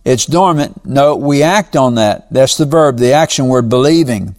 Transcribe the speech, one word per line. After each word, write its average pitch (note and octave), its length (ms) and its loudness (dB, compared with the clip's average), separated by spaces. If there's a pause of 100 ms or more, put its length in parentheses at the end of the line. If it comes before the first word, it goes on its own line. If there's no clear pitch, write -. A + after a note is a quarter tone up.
it's B2 200 -2
dormant. D#3+ 640 -2
No, C#3+ 300 2
we C#3+ 260 0
act F3+ 340 0
on B2+ 200 2
that. G#2+ 360 -2
That's B2+ 240 2
the D#3 80 -2
verb, D3 320 0
the B2 160 2
action D3 360 0
word, B2 200 0
believing. B2+ 720 0